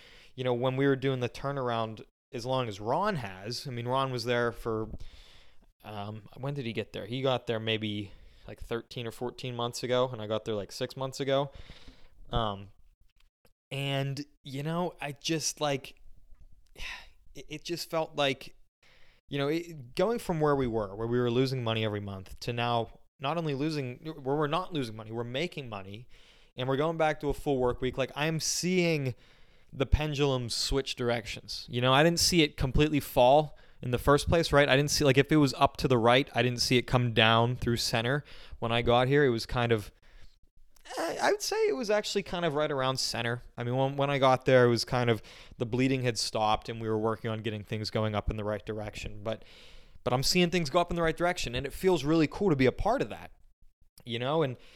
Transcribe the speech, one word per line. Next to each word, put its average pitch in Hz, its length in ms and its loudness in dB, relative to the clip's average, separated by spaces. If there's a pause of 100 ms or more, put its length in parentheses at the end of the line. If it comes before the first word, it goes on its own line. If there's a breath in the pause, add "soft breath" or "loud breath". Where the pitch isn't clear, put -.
(360 loud breath)
you 127 80 -8
know, 127 100 2
when 131 220 0
we 139 120 2
were 139 80 6
doing 131 240 -2
the 123 100 -2
turnaround 120 760 -6 (300)
as 120 120 -8
long 127 220 0
as 101 120 -8
Ron 165 380 0
has. 101 500 -8
I 135 40 -8
mean, 120 160 -6
Ron 131 240 0
was 120 140 -6
there 120 260 0
for, 110 380 -4 (960 soft breath)
um, 107 400 -12 (140)
when 139 160 -6
did 143 120 -8
he 113 80 -6
get 107 200 -6
there? 98 120 -8
He 123 160 -6
got 131 260 0
there 113 120 -2
maybe, 107 520 -2 (360 soft breath)
like, 110 140 -16
thirteen 120 460 -8
or 110 40 -8
fourteen 120 440 -8
months 120 280 -4
ago, 123 280 2
and 110 100 -10
I 107 60 -8
got 107 180 -2
there, 110 100 -4
like, 98 160 -6
six - 260 -8
months 131 220 -8
ago. 139 320 0 (800 loud breath)
Um, 101 360 -2 (1040)
and, 139 520 -4 (200)
you 139 200 -8
know, 170 380 -2
I 143 180 -8
just, 160 400 -4
like, 143 360 -2 (800)
<sighs> - 600 -14
it, 147 140 -14
it 151 140 -12
just - 260 -8
felt 160 260 -2
like, 139 400 -2 (720 soft breath)
you 139 80 -4
know, 139 100 0
it, 156 480 -6
going 202 240 0
from 160 200 -2
where 147 160 4
we 135 120 0
were, 107 280 -4
where 113 120 -4
we 120 120 2
were 120 120 2
losing 127 320 2
money 113 200 0
every 104 160 -2
month, 98 420 -12
to 123 120 -6
now 120 360 0 (300)
not 147 180 -4
only 160 160 -2
losing, 143 680 -4
where 135 140 0
we're 151 120 0
not 180 260 -2
losing 120 220 -4
money, 110 160 -12
we're 117 120 -6
making 135 460 -6
money, 101 380 -12 (480 soft breath)
and 127 120 -4
we're 135 100 0
going 160 200 0
back 156 220 0
to 147 100 -2
a 135 40 0
full 139 240 -2
work 123 240 0
week. 127 160 -2
Like, 131 180 -2
I'm 156 240 -2
seeing 165 760 0 (580 soft breath)
the 135 120 0
pendulum 139 640 2
switch - 460 -2
directions. 120 760 -4
You 120 120 -2
know, 131 120 4
I 143 100 6
didn't 170 160 4
see 175 220 4
it 147 140 2
completely 151 440 2
fall 139 580 4 (240 soft breath)
in 123 100 -4
the 123 60 2
first 143 320 4
place, 165 240 2
right? 143 160 6
I 131 80 6
didn't 143 140 2
see, - 120 2
like, 131 140 6
if 139 140 4
it 151 60 6
was 143 200 6
up - 200 4
to - 100 -2
the 127 100 6
right, 120 360 6
I 120 80 2
didn't 120 200 2
see 127 160 4
it - 100 2
come 123 260 2
down 117 440 6
through 117 200 0
center 123 460 0 (360 loud breath)
when 113 120 -4
I 117 100 2
got 120 260 4
here. 143 180 4
It 131 40 6
was 113 160 0
kind 120 260 0
of, 107 200 0 (1080 soft breath)
I, 330 240 -4
I 254 100 2
would 415 100 0
say - 140 -2 (120)
it 285 80 0
was 240 140 -4
actually 208 340 0
kind 175 220 -4
of 147 100 0
right 151 160 0
around 131 260 0
center. 117 460 -4 (140)
I 123 60 -6
mean, 120 120 -2
when, 135 220 0
when 139 120 0
I 143 80 0
got 127 280 4
there, 127 200 8
it 123 40 6
was 117 160 2
kind 123 240 0
of, 107 120 2 (360 loud breath)
the 131 80 -4
bleeding 127 380 0
had 117 140 0
stopped 107 520 0
and 113 120 -8
we 113 60 -4
were 110 100 0
working 110 320 -2
on 110 100 -4
getting 107 240 -6
things 107 260 -6
going 107 260 -2
up 101 140 0
in 107 80 -2
the 107 60 -6
right 104 220 -4
direction. 104 580 -8
But, 110 200 -6 (600 loud breath)
but 123 100 2
I'm 127 100 2
seeing 180 260 4
things 170 200 0
go 175 100 4
up 175 100 0
in 175 60 -4
the 170 60 -2
right 160 160 0
direction, 170 380 -2
and 135 100 -4
it 135 80 -8
feels 175 320 2
really 156 220 4
cool 202 220 0
to 151 60 4
be 131 100 4
a 120 60 6
part 233 300 0
of 117 80 -4
that, 87 220 -12 (760)
you 117 140 -6
know? 147 240 0
And, 127 120 -2 (200 loud breath)